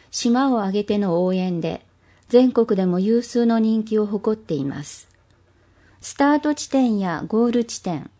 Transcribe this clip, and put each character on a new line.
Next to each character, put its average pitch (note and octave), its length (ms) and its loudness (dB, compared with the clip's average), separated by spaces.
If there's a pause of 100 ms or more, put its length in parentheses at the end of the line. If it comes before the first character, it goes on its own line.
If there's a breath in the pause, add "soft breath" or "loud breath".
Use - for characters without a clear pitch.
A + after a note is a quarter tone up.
(120)
島 B3+ 420 2
を A#3 60 2
挙 G3 160 -2
げ G#3 100 0
て G#3 120 0
の F3+ 280 2
応 F#3 80 0
援 F#3 260 -2
で、 E3 260 -6 (440 soft breath)
全 B3+ 240 6
国 A3+ 240 2
で F#3+ 80 2
も F3+ 140 0
有 A3 220 2
数 A#3+ 240 -2
の A3+ 140 2
人 A3 240 0
気 A3 160 -2
を G#3+ 60 0
誇 G#3+ 340 -4
っ - 20 -20
て - 120 -6
い C3+ 100 -4
ま C#3+ 200 -6
す。 - 260 -16 (880 soft breath)
ス - 140 -12
タ C#4+ 220 2
ー D4+ 40 2
ト D4+ 160 -2
地 - 140 -12
点 B3 300 2
や F3 280 -4
ゴ A3+ 220 0
ー - 20 -4
ル A#3 140 0
地 - 140 -12
点 D#3 300 -8 (100)